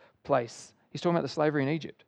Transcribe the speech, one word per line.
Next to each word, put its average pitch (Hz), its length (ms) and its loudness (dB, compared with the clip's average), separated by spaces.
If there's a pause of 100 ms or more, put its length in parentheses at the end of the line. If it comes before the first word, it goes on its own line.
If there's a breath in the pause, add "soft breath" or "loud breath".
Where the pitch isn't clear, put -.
(240 soft breath)
place." 123 480 -2 (180)
He's 143 100 -10
talking 175 140 2
about 160 80 2
the 139 60 -2
slavery 151 340 2
in 135 60 2
Egypt. - 400 -6